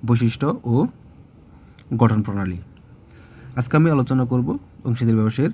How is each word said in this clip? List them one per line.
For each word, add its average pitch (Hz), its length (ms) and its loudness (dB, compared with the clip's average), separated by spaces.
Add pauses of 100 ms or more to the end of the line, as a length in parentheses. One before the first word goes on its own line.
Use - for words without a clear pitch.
বৈশিষ্ট্য 117 420 0 (160)
ও 117 120 -2 (1200)
গঠন 110 280 4
প্রণালী। 95 360 -6 (960)
আজকে 120 220 -4
আমি 165 140 4
আলোচনা 131 340 2
করব 123 220 -2 (360)
অংশীদারি 117 340 0
ব্যবসায়ের 110 360 0